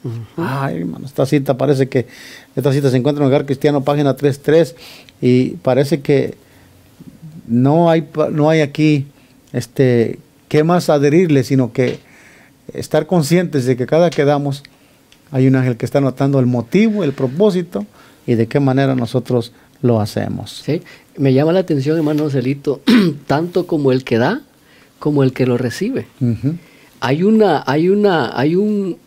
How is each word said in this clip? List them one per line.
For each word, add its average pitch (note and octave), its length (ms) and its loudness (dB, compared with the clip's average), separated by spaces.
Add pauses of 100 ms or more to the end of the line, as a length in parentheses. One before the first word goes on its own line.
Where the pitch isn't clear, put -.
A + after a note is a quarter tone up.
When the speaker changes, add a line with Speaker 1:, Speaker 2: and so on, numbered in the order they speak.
Speaker 1:
Ujú. A#2 120 -8 (220)
Speaker 2:
Ay, C#3+ 400 -4
hermano, E3+ 280 -10
esta C#3 200 -2
cita C#3 320 0
parece C3+ 320 0
que, B2 180 -2 (480)
esta C3+ 160 0
cita C#3 200 0
se B2+ 60 2
encuentra D3 280 0
en - 40 2
Hogar C#3 160 2
Cristiano, C#3+ 380 0
página C#3+ 320 0
tres C#3+ 260 -2
tres, D#3 340 2 (440)
y B2+ 380 2
parece C#3 440 0
que C#3 360 0 (1080)
no C#3+ 420 4
hay E3 140 2
pa-, D3+ 260 -4
no D3+ 200 2
hay D#3+ 120 4
aquí, D3 460 0 (460)
este, A#2+ 680 0 (280)
qué D3+ 160 2
más E3+ 260 0
adherirle, D3 540 2
sino C3 300 0
que B2 260 -2 (720)
estar - 340 -4
conscientes D#3 580 0
de B2+ 120 2
que B2 80 -4
cada E3 240 2
que D3 160 -2
damos C#3+ 380 -2 (680)
hay C3 160 2
un C3 80 4
ángel B2+ 220 0
que B2 80 -6
está C#3+ 160 0
notando C#3 380 0
el B2+ 60 2
motivo, F3+ 580 0
el C3+ 100 -2
propósito F3+ 720 -2 (400)
y B2 100 0
de A2 120 0
qué C#3+ 120 -2
manera C3+ 360 2
nosotros A#2+ 560 -2 (300)
lo A#2+ 200 2
hacemos. G#2 640 -8
Speaker 1:
Sí, D3 160 -4 (360)
me C3+ 160 2
llama D#3 200 2
la F#3+ 60 2
atención, D#3 380 -2
hermano D3+ 320 -2
Celito, C3+ 520 -4 (220)
<clears throat> C#3+ 240 -4
tanto F3 400 -2
como C#3+ 240 0
el B2+ 120 0
que A#2+ 140 0
da, E3+ 240 0 (580)
como D3 240 0
el C3 100 2
que C3 120 0
lo B2 120 0
recibe. B2+ 500 -6 (140)
Speaker 2:
Ujú. B2+ 340 -2 (440)
Speaker 1:
Hay C#3+ 240 0
una, G#3+ 440 2
hay D#3+ 220 2
una, G3 500 0
hay D#3 160 0
un G3+ 520 -2